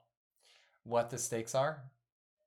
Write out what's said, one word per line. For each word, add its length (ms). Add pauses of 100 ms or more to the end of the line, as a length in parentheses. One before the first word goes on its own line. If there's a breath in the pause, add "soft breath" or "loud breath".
(840 soft breath)
what 260
the 80
stakes 380
are, 280 (640)